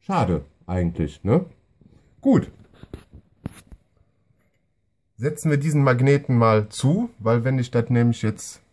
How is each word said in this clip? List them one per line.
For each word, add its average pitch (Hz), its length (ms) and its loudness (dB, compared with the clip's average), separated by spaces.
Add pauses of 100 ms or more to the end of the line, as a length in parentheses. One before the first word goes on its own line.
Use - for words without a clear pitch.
Schade 92 440 -2 (220)
eigentlich, 85 560 -4
ne? 143 240 0 (760)
Gut. 262 300 2 (2750)
Setzen 156 320 -4
wir 147 80 2
diesen 147 240 0
Magneten 135 560 2
mal 107 320 2
zu, 196 480 0
weil 113 260 0
wenn 131 140 0
ich 123 120 -4
das 117 200 -2
nämlich 120 320 2
jetzt - 400 -8 (100)